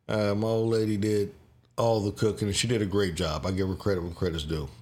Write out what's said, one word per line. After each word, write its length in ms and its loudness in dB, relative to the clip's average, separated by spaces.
uh, 280 0
my 120 0
old 240 2
lady 260 2
did 360 0
all 220 2
the 120 0
cooking, 360 0
and 80 0
she 120 0
did 140 2
a 40 2
great 300 2
job. 300 -2
I 60 0
give 160 0
her 80 -2
credit 280 0
when 100 -6
credit's 300 -2
due. 260 -4